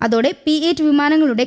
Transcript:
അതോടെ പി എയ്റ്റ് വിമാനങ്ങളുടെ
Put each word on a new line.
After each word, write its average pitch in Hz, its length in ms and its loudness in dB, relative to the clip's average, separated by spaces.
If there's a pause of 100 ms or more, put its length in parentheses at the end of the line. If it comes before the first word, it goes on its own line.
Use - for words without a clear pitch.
അതോടെ 226 300 0 (140)
പി 302 60 0
എയ്റ്റ് 311 320 -2
വിമാനങ്ങളുടെ 294 640 0